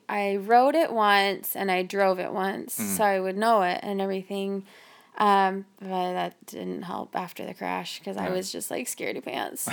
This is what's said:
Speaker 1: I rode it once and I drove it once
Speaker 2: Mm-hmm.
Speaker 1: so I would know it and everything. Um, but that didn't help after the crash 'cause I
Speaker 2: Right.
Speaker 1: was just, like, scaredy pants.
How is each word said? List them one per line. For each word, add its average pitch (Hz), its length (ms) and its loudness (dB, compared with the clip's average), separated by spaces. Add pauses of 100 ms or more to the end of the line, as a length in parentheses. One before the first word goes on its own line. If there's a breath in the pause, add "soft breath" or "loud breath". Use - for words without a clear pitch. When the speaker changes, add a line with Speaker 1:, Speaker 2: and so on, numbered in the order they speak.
Speaker 1:
I 202 280 -2
rode 240 380 6
it 320 180 2
once 202 640 4
and 196 140 0
I 185 120 2
drove 190 360 2
it - 140 -4
once 190 460 -4
Speaker 2:
Mm-hmm. 202 180 -4
Speaker 1:
so 220 80 2
I 196 160 4
would 185 180 -2
know 220 240 4
it 180 200 0
and 196 200 -4
everything. 196 640 -4 (540 soft breath)
Um, 196 480 4 (140)
but 185 340 -2
that 180 200 -4 (120)
didn't 185 360 -8
help - 320 -8
after 180 300 -6
the - 100 -10
crash 180 500 -6
'cause 190 120 -8
I 196 80 -4
Speaker 2:
Right. 185 80 -2
Speaker 1:
was 185 180 -4
just, - 200 -8
like, - 160 -6
scaredy - 360 -8
pants. - 500 -6